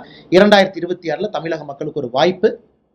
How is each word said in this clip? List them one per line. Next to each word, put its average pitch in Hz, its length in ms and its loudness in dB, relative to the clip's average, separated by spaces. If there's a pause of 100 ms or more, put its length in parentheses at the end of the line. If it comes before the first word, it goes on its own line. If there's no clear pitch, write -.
(300)
இரண்டாயிரத்தி 196 460 4
இருபத்தி 170 340 -8
ஆறுல 175 180 -6
தமிழக 156 360 -8
மக்களுக்கு 147 360 -10
ஒரு 123 100 -8
வாய்ப்பு, 180 380 0 (460)